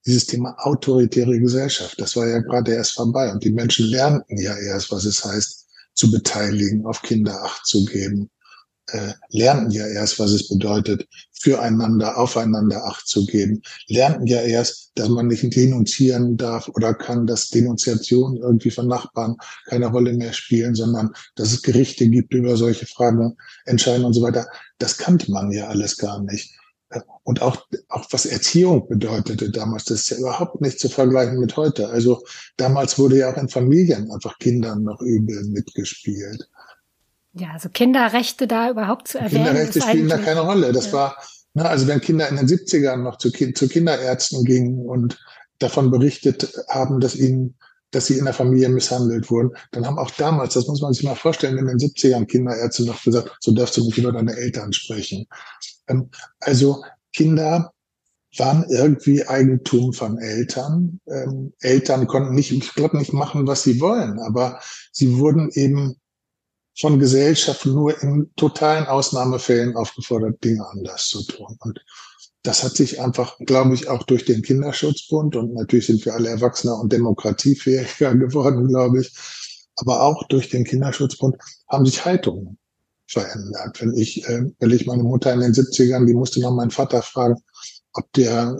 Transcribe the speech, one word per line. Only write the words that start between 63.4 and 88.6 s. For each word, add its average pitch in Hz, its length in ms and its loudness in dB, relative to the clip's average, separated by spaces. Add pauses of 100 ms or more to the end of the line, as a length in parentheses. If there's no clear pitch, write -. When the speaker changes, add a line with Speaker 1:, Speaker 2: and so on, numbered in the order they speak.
Speaker 1:
was 135 160 -2
sie 123 180 4
wollen, 190 380 0
aber 123 420 -4 (320)
sie 123 260 2
wurden 151 340 4
eben 139 440 0 (840)
von 147 200 4
Gesellschaft 139 640 2
nur 147 380 0
in 143 320 0
totalen 156 500 0
Ausnahmefällen 127 880 0
aufgefordert, 110 720 -4
Dinge 110 240 0
anders - 400 -10
zu 101 160 -8
tun. - 340 -16
Und - 220 -12 (640)
das 110 180 -2
hat 127 140 -4
sich 139 240 0
einfach, 123 380 -4
glaub 131 340 4
ich, 131 160 -2
auch 123 160 -4
durch 123 200 2
den 113 180 2
Kinderschutzbund, 147 920 -2
und 117 200 -4
natürlich 113 320 2
sind 110 180 2
wir 110 100 -4
alle 117 140 -2
erwachsener 117 500 -2
und 113 140 0
demokratiefähiger 127 1200 0
<laughs> - 0 -
geworden, 131 540 2
glaub 127 260 4
ich, 131 180 0 (640)
aber 120 280 0
auch 151 260 0
durch 135 220 0
den 123 120 0
Kinderschutzbund 135 760 -2 (320)
haben 139 160 4
sich 131 200 0
Haltungen 101 540 -2 (500)
verändert. - 720 -8
Wenn 117 140 -2
ich, - 340 -4
äh, 120 160 -2 (160)
wenn 113 100 4
ich 120 160 2
meine 123 160 -2
Mutter 123 300 2
in 123 80 2
den 123 140 4
siebzigern, 127 520 4
die 117 80 6
musste 123 260 0
noch 123 140 0
meinen 120 160 0
Vater 131 320 -2
fragen, 120 400 0 (520)
ob - 180 -10
der, 120 480 0